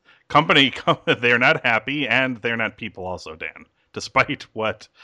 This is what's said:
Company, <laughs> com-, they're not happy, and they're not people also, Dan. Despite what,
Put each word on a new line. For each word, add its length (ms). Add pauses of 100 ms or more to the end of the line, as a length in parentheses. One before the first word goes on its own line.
(280)
Company, 420
<laughs> 0
com-, 280 (200)
they're 220
not 260
happy, 400
and 300
they're 200
not 200
people 280
also, 300
Dan. 320 (280)
Despite 500 (100)
what, 340 (160)